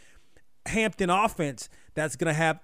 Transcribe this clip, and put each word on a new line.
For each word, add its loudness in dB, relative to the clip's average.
Hampton 0
offense 0
that's -4
gonna 0
have 2